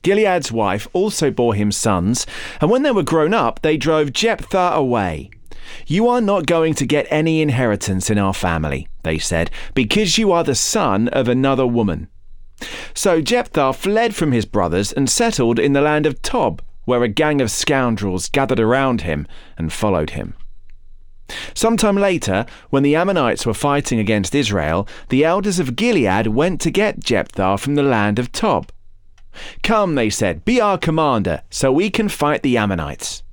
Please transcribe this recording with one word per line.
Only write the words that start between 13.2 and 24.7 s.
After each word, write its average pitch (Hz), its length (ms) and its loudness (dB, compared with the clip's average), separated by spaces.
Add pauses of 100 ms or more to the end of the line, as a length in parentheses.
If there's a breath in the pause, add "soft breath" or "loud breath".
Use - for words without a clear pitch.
Jephthah 151 500 0
fled 214 440 0
from 151 180 0
his 113 120 2
brothers 92 460 0
and 139 180 0
settled 127 500 2
in 139 120 2
the 139 100 4
land 151 240 2
of 147 160 -2
Tob, 127 400 -2 (220)
where 120 200 2
a 123 40 2
gang 151 320 0
of 120 100 0
scoundrels 107 760 0
gathered 131 320 0
around 123 440 2
him 73 240 -2 (300 loud breath)
and 80 140 -4
followed 92 380 0
him. 50 240 -8 (1200 loud breath)
Sometime 220 420 2
later, 156 480 0 (240 loud breath)
when 139 140 2
the 143 120 4
Ammonites 165 520 0
were 107 80 0
fighting 143 420 0
against 104 380 0
Israel, 101 520 0 (220 loud breath)